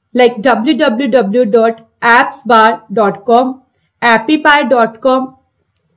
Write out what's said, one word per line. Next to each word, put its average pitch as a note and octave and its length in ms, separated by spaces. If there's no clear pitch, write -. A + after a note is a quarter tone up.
like A#3+ 260
w A#3+ 340
w B3+ 340
w A#3 360
dot A3+ 420
apps A#3+ 460
bar A3+ 440
dot G3+ 360
com, C4 340
appypie C#4+ 720
dot A3+ 320
com, C4 340